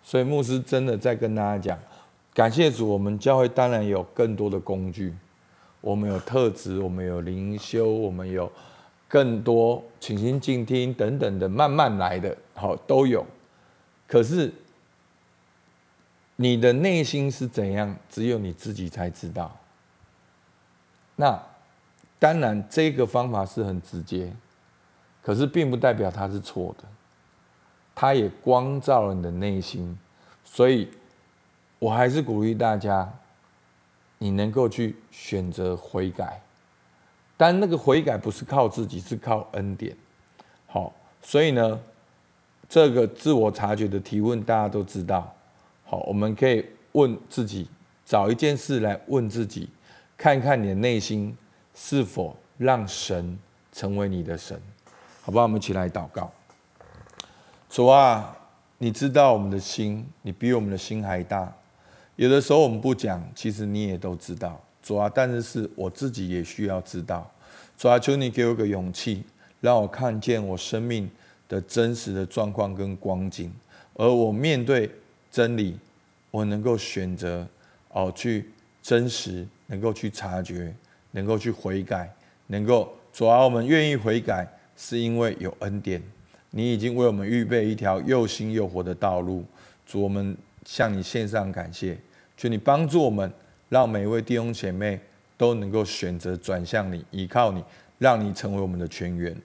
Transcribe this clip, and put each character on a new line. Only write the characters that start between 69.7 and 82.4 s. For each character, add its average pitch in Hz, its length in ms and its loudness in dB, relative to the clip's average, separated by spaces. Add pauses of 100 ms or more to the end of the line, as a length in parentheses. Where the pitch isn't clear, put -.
我 107 100 4
看 113 360 -4
见 113 260 0
我 92 80 -4
生 110 260 -6
命 113 300 -4 (380)
的 98 100 -4
真 117 340 0
实 110 200 -8
的 95 120 -2
状 104 280 -4
况 101 200 -2
跟 98 220 -6
光 95 340 -4
景， 87 240 -12 (420)
而 113 140 4
我 117 220 4
面 131 320 0
对 117 260 2 (400)
真 120 280 0
理， 92 200 -2 (540)
我 107 140 -2
能 104 160 -2
够 117 160 0
选 92 400 -6
择， 87 280 -6 (440)
哦， 95 260 -2
去 113 340 -4 (320)
真 120 280 2
实， 90 360 -8 (220)
能 98 140 -6
够 113 100 0
去 107 180 -6
察 92 320 -8
觉， 87 320 -10 (380)
能 98 140 -6
够 110 120 0
去 113 140 -4
悔 98 320 -4
改， 90 260 -6 (380)